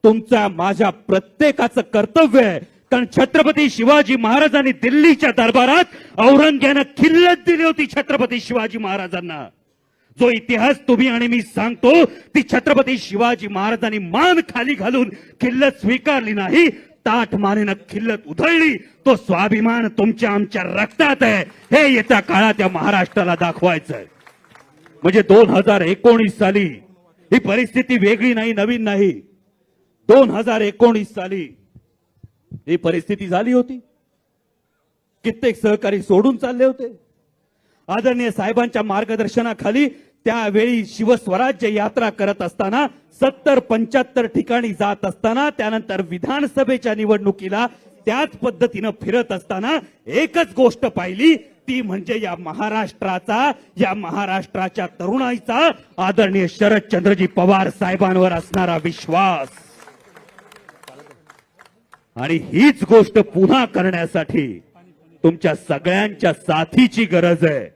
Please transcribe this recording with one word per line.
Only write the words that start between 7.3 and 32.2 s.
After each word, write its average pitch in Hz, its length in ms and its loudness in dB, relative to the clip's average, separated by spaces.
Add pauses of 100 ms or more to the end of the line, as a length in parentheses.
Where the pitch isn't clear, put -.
दिली 339 160 2
होती 320 240 0
छत्रपती 262 540 -4
शिवाजी 226 380 -6
महाराजांना. 180 680 -8 (720)
जो 240 100 4
इतिहास 233 480 0 (100)
तुम्ही 254 200 2
आणि 240 180 -2
मी 240 160 -2
सांगतो, 240 600 2
ती - 380 -4
छत्रपती 262 560 0
शिवाजी 208 500 -4
महाराजांनी 214 500 -4
मान 269 420 0 (140)
खाली 247 200 -4
घालून 233 340 -2 (320)
खिल्लत 254 300 2
स्वीकारली 247 600 -2
नाही, 208 360 2 (380)
ताठ 226 280 -2
मानेनं 202 380 -2 (180)
खिल्लत 214 360 -6
उधळली. 302 500 0
तो - 400 -2
स्वाभिमान 214 720 -2
तुमच्या 220 420 -2
आमच्या 202 320 -2
रक्तात 214 580 -2
आहे, 214 240 0 (320)
हे 285 180 4
येत्या 220 260 2
काळात 208 400 0
या 190 80 2
महाराष्ट्राला 180 680 0
दाखवायचं 165 640 -2
आहे. 101 100 -14 (960)
म्हणजे 190 200 2
दोन 208 280 6
हजार 202 300 2
एकोणीस 202 580 2
साली 202 280 0 (680)
ही 254 60 4
परिस्थिती 247 600 -2
वेगळी 220 360 2
नाही, 226 180 -2
नवीन 220 300 -2
नाही. 202 280 0 (1000)
दोन 247 220 6
हजार 220 300 -4
एकोणीस 214 480 0
साली 185 400 -8 (1080)